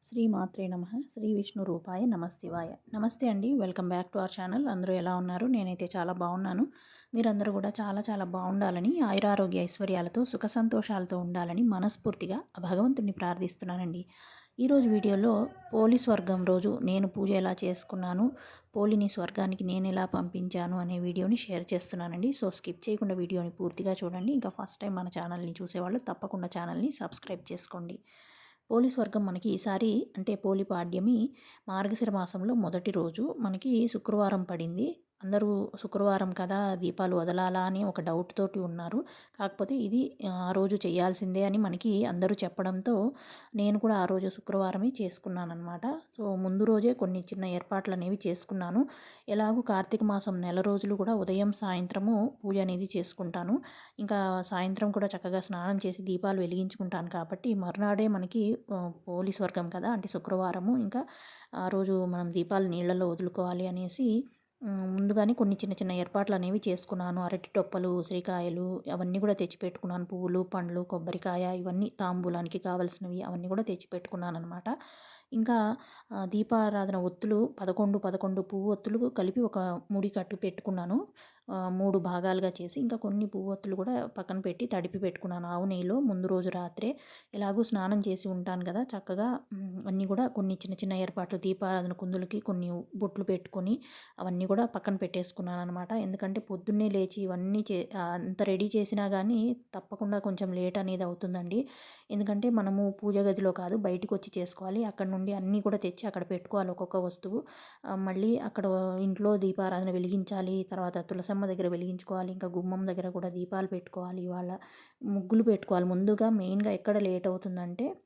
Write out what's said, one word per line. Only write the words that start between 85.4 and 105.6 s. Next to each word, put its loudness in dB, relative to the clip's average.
ఆవు 0
నెయ్యిలో 2
ముందు 2
రోజు 2
రాత్రే. -4
ఎలాగూ 2
స్నానం 2
చేసి -2
ఉంటాను -2
కదా, -2
చక్కగా, -2
ఉమ్, -8
అన్నీ 0
కూడా 2
కొన్ని 0
చిన్న -8
చిన్న -2
ఏర్పాట్లు, -2
దీపారాధన 0
కుందులకి -4
కొన్ని -4
బొట్లు -2
పెట్టుకొని 0
అవన్నీ -2
కూడా 4
పక్కన -2
పెట్టేసుకున్నాను -4
అనమాట. -6
ఎందుకంటే -2
పొద్దున్నే 0
లేచి 0
ఇవన్నీ 0
చే-, -2
ఆ, -4
అంత -2
రెడీ 2
చేసినా 0
కానీ 2
తప్పకుండా -4
కొంచెం -2
లేట్ 0
అనేది -2
అవుతుందండి. -2
ఎందుకంటే 2
మనము 2
పూజ 2
గదిలో 4
కాదు, -2
బయటకు 0
వచ్చి -4
చేసుకోవాలి. -4
అక్కడ -4
నుండి -2
అన్నీ 0